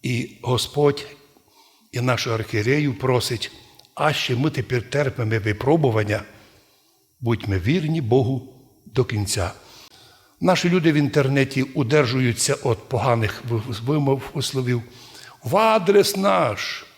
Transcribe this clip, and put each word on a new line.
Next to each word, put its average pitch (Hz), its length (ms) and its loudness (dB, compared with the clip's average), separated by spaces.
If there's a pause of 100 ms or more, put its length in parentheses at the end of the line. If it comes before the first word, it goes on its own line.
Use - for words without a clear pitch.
І 123 280 -4 (120)
Господь 143 640 0 (840)
і 120 100 -4
нашу 123 320 0
архієрею 120 600 -2
просить: 123 580 -2 (440)
«А 147 180 0
ще - 220 -2
ми 139 140 0
тепер 123 400 -4
терпимо 117 500 0
випробування, 110 840 0 (960)
будьмо 110 360 -2
вірні 156 460 0
Богу 127 520 0 (320)
до 123 200 0
кінця». 98 460 -2 (920)
Наші 180 280 2
люди 170 220 4
в 147 40 2
інтернеті 135 680 2
удержуються 131 920 0
від 127 240 -2
поганих 117 720 -2
ви-, 113 120 -2 (240)
вимов, 139 360 0 (120)
висловів. 123 480 -2 (600)
В 120 140 0
адрес 202 600 4
наш 180 680 0 (120)